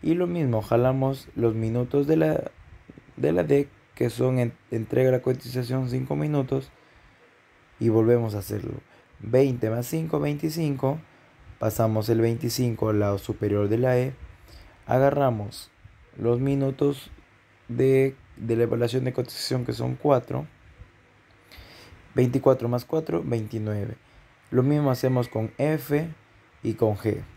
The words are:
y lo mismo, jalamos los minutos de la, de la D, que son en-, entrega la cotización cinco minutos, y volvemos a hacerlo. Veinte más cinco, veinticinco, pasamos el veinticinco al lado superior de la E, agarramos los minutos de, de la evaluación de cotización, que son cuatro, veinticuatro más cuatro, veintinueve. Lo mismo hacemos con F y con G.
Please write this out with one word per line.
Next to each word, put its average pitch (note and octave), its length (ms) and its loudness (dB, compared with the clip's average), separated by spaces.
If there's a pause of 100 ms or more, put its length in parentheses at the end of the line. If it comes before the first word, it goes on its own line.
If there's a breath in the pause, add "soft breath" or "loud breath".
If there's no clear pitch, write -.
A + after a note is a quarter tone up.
y D#3 100 2
lo F3+ 140 0
mismo, C#3+ 340 0
jalamos C3 720 0
los A2+ 200 2
minutos B2 500 0
de D#3+ 120 2
la, D#3 340 0 (640)
de C3+ 160 0
la E3+ 120 2
D, C#3+ 240 2 (280)
que B2 160 0
son B2+ 260 0
en-, A#2+ 160 0 (160)
entrega B2 400 0
la B2+ 140 2
cotización B2+ 640 -4
cinco C3 260 -4
minutos, C#3 560 -2 (1080 soft breath)
y A#2 100 2
volvemos A2+ 460 4
a G#2 40 -4
hacerlo. - 360 -8 (440 soft breath)
Veinte B2 520 2
más A#2+ 160 -4
cinco, D#3+ 320 -4
veinticinco, D3 800 -2 (580 soft breath)
pasamos A2 520 0
el A2+ 120 4
veinticinco A#2 680 0
al G#2+ 100 2
lado G2+ 180 2
superior G#2 520 -2
de A2 100 2
la B2+ 180 4
E, C3 160 0 (720 loud breath)
agarramos C3 840 0 (440)
los A#2+ 240 2
minutos C#3 680 -2 (580)
de, C3+ 480 2 (200)
de A2+ 200 -2
la A#2 80 4
evaluación A#2 400 0
de B2+ 100 -2
cotización, B2 520 -4
que A#2+ 80 -4
son B2 220 -4
cuatro, C3+ 500 0 (1700 loud breath)
veinticuatro B2+ 560 2
más A#2+ 160 -2
cuatro, D#3+ 380 -4
veintinueve. G#2+ 760 -4 (540 soft breath)
Lo B2 100 4
mismo C#3+ 300 2
hacemos B2+ 360 0
con A2 300 -4
F D3+ 500 -2 (540)
y A2 140 -4
con G#2+ 220 2
G. - 260 -2 (140)